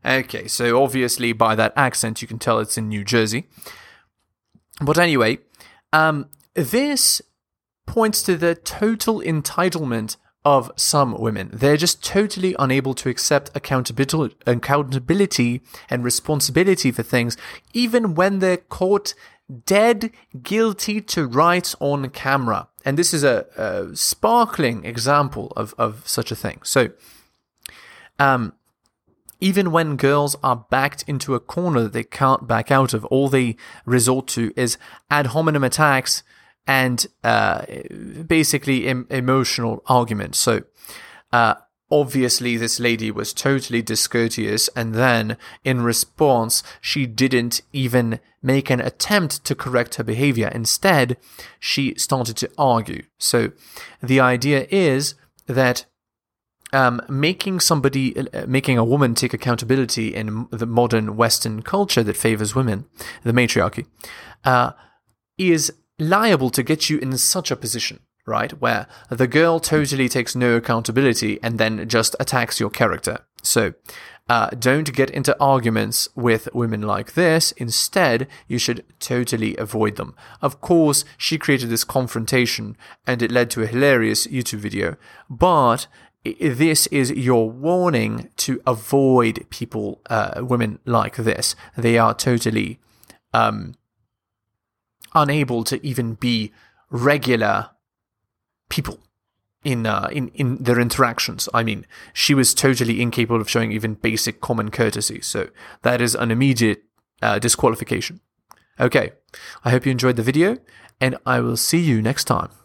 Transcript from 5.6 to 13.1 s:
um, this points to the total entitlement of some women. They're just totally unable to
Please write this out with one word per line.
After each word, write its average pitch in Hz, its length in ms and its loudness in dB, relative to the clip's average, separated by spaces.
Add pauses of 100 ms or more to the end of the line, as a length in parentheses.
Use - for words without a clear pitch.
um, 156 380 2 (240)
this 247 640 0 (640)
points 220 380 0
to 185 120 2
the 170 200 2
total 220 680 -2
entitlement 151 960 -2 (260)
of 135 320 4
some 123 460 0
women. 104 320 -4
They're 135 240 4
just - 260 0
totally 190 560 -2
unable 131 360 0
to - 160 -4